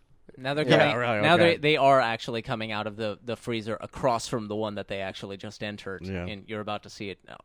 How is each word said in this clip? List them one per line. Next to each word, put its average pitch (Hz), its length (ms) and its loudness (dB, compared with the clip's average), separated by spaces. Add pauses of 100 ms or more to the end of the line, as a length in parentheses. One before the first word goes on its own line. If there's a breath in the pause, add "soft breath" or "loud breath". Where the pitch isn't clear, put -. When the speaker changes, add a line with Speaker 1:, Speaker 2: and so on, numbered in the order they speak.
(380)
Speaker 1:
Now 131 140 -4
they're 151 160 0
Speaker 2:
Yeah. 151 100 8
Speaker 1:
coming, 151 180 6
Speaker 3:
Yeah, - 40 -
right, 117 220 0
Speaker 1:
now 156 140 6
Speaker 3:
okay. 175 160 6
Speaker 1:
they, - 40 2
they 151 220 2
are 135 200 8
actually 113 440 0
coming 110 280 -4
out 107 160 -4
of 104 100 -8
the, 107 280 -4
the 117 120 -4
freezer 113 440 -4
across 117 480 -2
from 113 200 -4
the 104 80 -4
one 107 180 -4
that 98 120 -8
they 98 140 -6
actually 98 380 -8
just 107 240 -12
entered, 101 420 -10
Speaker 3:
Yeah. 92 220 -4
Speaker 1:
and 98 200 -10
you're 107 140 -8
about 104 220 -6
to 101 80 -20
see 104 180 -10
it 92 100 -10 (260)